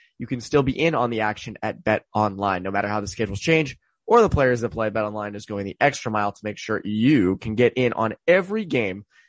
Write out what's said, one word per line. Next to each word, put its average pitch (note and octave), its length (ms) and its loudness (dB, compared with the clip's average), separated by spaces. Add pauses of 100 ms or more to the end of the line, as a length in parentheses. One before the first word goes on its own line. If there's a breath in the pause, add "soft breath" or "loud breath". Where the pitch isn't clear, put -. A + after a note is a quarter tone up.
(180 soft breath)
you B2 80 -12
can B2 160 -6
still D3 200 2
be C3 160 -2
in D#3+ 160 0
on A#2+ 140 0
the A2+ 140 -2
action G#2+ 400 -4
at G#2+ 200 -6
BetOnline. G2+ 760 0
No F#2 100 -6
matter G2+ 180 0
how G#2 120 -2
the G2+ 60 -6
schedules G2 340 -4
change D#3+ 380 0 (260)
or A#3 160 6
the G#3 80 6
players B2+ 320 2
that A2+ 80 -2
play, A2 220 -2
BetOnline G#2 440 -4
is G2+ 120 -14
going G2+ 180 -4
the G2 160 -8
extra B2+ 320 0
mile G#2 200 0
to - 120 -20
make G#2 140 -6
sure - 260 -4
you G#2+ 540 4
can A2 160 -6
get A#2 220 4
in B2 180 2
on A2 220 -2 (100)
every F#3+ 400 2
game G#2 400 -4 (220 soft breath)